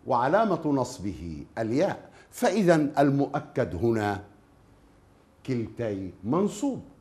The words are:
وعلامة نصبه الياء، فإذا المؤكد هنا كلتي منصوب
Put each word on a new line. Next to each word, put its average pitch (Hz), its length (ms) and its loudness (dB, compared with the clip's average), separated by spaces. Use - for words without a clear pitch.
وعلامة 156 600 2
نصبه 90 760 -4
الياء، 123 520 -2
فإذا 185 440 4
المؤكد 139 1000 0
هنا 104 480 0
كلتي 107 680 -4
منصوب 190 580 -2